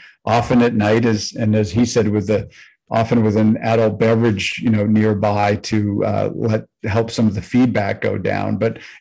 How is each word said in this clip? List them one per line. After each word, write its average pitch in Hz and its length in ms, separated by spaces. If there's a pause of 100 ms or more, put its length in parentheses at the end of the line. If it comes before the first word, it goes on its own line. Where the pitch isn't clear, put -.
(260)
often 120 380
at 120 100
night, 107 320
as, 107 260
and 107 240
as 104 160
he 120 140
said, 110 240
with 101 180
the, 104 220 (400)
often 113 340
with 107 140
an 110 200
adult 113 420
beverage, 113 600
you 120 100
know, 104 140
nearby 104 720
to, 104 460
uh, 104 300
let, 110 320 (180)
help 113 280
some 113 160
of 98 80
the 101 60
feedback 107 600
go 101 160
down. 101 400
But 110 220 (220)